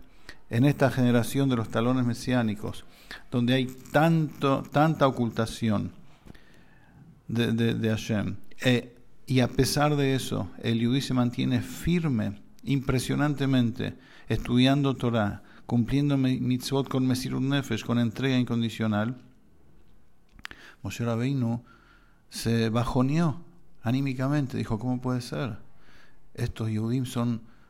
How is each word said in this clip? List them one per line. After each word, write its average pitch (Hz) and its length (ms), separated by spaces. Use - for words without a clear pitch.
en 117 160
esta 143 240
generación 123 600
de 127 80
los 107 120
talones 123 360
mesiánicos, 113 800
donde 123 240
hay 131 120
tanto, 151 800
tanta 151 360
ocultación 113 840
de, 113 240
de, 113 240
de 113 140
Hashem. 107 480
Eh, 123 340
y 127 140
a 120 60
pesar 147 480
de 135 200
eso, 104 340
el 117 160
Yudí 123 220
se - 120
mantiene 123 480
firme, 139 800
impresionantemente, 131 1300
estudiando 131 680
Torah, 110 480
cumpliendo 135 500
mi-, 131 220
mitzvot 127 500
con 131 160
Mesirut 127 380
Nefesh, 135 420
con 120 140
entrega 127 360
incondicional. 113 840
Moshe 110 240
Rabbeinu 120 580
se 113 380
bajoneó 127 720
anímicamente, 135 760
dijo, 107 220
"¿Cómo 127 200
puede 127 220
ser? 135 360
Estos 117 360
Yehudim 113 360
son 120 360